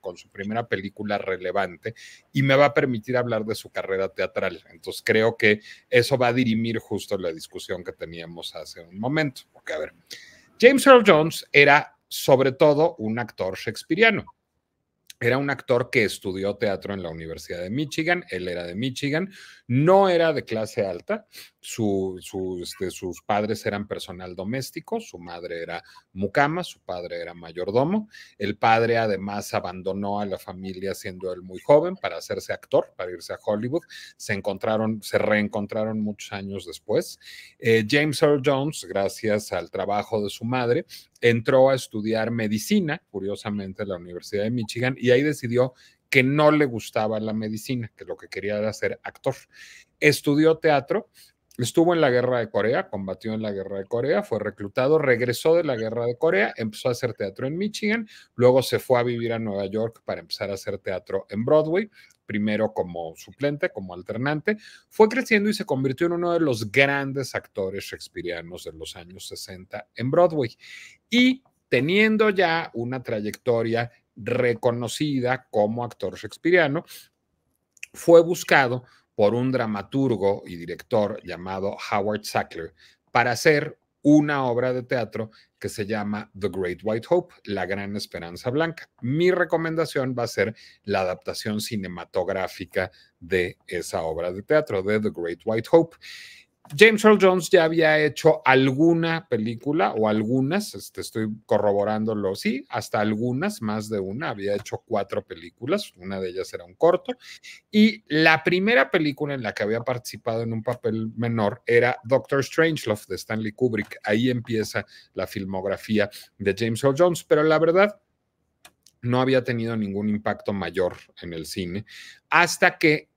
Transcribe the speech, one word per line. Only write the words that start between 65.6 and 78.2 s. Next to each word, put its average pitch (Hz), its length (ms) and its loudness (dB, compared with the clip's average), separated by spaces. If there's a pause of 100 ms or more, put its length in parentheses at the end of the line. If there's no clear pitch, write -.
convirtió 135 440 0
en 175 60 0
uno 175 200 -2
de 165 80 2
los 110 280 0
grandes 139 640 0
actores 98 520 -6
shakespearianos 87 800 -10
de 82 80 -12
los 80 240 -14
años 90 280 -18
sesenta 95 680 -14
en 123 160 -4
Broadway. 160 460 2 (520)
Y 254 320 4 (280)
teniendo 214 600 2
ya 170 440 0
una 123 280 -6
trayectoria 113 880 -2 (280)
reconocida 120 1300 -2
como 110 360 0
actor 95 320 -8
shakespeariano, 160 640 0 (1080)
fue 170 280 8